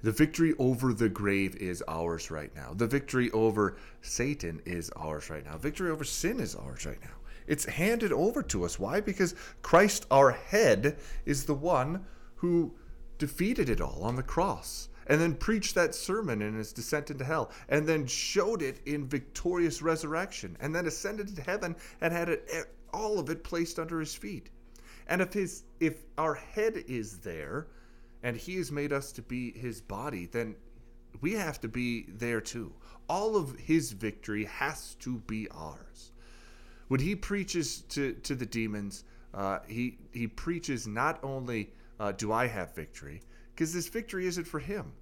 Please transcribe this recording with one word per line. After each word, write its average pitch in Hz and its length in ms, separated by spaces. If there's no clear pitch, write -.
The 113 100
victory 156 480
over 127 340
the 107 160
grave 98 460
is 90 320
ours 82 440
right 76 240
now. 69 200
The 113 120
victory 131 440
over 107 460
Satan 87 640
is 87 300
ours 78 340
right 76 160
now. 76 120
Victory 156 340
over 156 120
sin 220 360
is 107 160
ours 65 300
right 69 160
now. - 100
It's 147 180
handed 214 460
over 196 320
to 90 220
us. - 140
Why? 127 220
Because 190 340
Christ, 196 480
our 135 220
head, 139 680
is 135 200
the 151 100
one 156 500
who 170 380
defeated 175 500
it 110 120
all 73 220
on 120 120
the 131 80
cross, - 680
and 151 140
then 170 140
preached 208 400
that 170 200
sermon 185 460
in 107 140
his 110 180
descent 143 380
into 135 120
hell, 143 280
and 151 180
then 156 200
showed 190 560
it 131 240
in 143 200
victorious 156 760
resurrection, 156 760
and 147 160
then 170 120
ascended 202 420
into 180 120
heaven 175 340
and 165 120
had 170 160
it, 160 380
all 214 260
of 143 100
it 165 140
placed 170 360
under 165 200
his 156 160
feet. 202 340
And 180 140
if 185 120
his, 196 300
if 156 240
our 156 180
head 220 520
is 107 320
there, 85 480
and 120 120
he 175 200
has 156 160
made 143 200
us 139 200
to - 100
be 123 300
his 117 300
body, 101 440
then 110 300
we 165 120
have 185 280
to 120 60
be 120 420
there 113 320
too. 110 320
All 208 280
of 143 240
his 156 320
victory 104 540
has - 560
to 127 160
be 110 240
ours. - 600
When 131 120
he 180 160
preaches 180 760
to, 135 240
to - 200
the 123 120
demons, 104 580
uh, 98 320
he, 117 320
he 117 160
preaches 147 600
not 127 360
only, 123 480
uh, 101 140
"Do 104 180
I 120 160
have 104 260
victory?" 76 480
'Cause 160 180
this 175 160
victory 220 380
isn't 175 200
for 156 120
him. 180 320